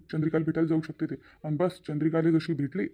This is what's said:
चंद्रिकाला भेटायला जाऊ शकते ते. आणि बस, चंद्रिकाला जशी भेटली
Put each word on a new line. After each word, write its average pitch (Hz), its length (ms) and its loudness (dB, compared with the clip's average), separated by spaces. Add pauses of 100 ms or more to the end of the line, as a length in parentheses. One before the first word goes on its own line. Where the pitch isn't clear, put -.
(120)
चंद्रिकाला 160 340 0
भेटायला 160 220 0
जाऊ 160 140 2
शकते 160 240 -8
ते. 151 100 -6 (280)
आणि 151 120 -2
बस, 180 320 -2
चंद्रिकाला 160 440 2
जशी 160 220 2
भेटली 143 400 -4